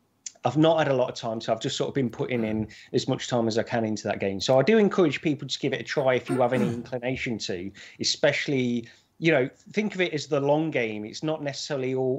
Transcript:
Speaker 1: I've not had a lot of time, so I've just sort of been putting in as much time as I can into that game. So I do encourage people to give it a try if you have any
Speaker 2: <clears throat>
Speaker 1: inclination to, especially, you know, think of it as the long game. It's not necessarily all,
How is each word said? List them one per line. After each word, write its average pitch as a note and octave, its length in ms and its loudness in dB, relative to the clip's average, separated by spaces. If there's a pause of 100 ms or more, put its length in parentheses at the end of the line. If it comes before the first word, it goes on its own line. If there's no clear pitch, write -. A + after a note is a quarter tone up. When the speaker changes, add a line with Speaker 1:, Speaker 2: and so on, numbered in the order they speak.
(440)
Speaker 1:
I've A#2+ 120 0
not D#3+ 220 6
had D3 100 2
a C#3 60 2
lot B2+ 160 2
of B2+ 40 -10
time, A2+ 280 -6
so B2 100 0
I've A2 80 -2
just - 160 -4
sort C#3 120 -2
of - 60 -10
been C3 160 0
putting A#2 340 -4
in A2 240 -2 (260)
as C3+ 120 2
much B2+ 220 -2
time A#2 180 2
as A2+ 120 2
I G#2+ 40 0
can A2+ 220 -2
into G#2+ 240 -4
that - 120 -2
game. G2 200 -2
So C3 180 4
I C#3 40 6
do A3 160 6
encourage F#3+ 420 4
people D3 260 -2
to - 120 -6
give C3+ 160 -2
it - 80 -6
a - 20 -8
try C3 300 2
if B2 160 -2
you B2+ 100 0
have B2 140 2
any B2 120 2
Speaker 2:
<clears throat> A#2+ 140 -4
Speaker 1:
inclination B2 580 -4
to, F#2+ 320 -6 (300)
especially, B2+ 880 0 (300)
you D#3+ 120 2
know, C3+ 200 4 (220)
think G#3+ 220 -2
of F#3 60 -2
it F3 140 0
as C#3+ 140 -4
the C#3+ 120 2
long D3+ 300 2
game. A2 340 -2
It's - 180 -12
not D#3 200 -4
necessarily C3+ 520 -4
all, C3 240 0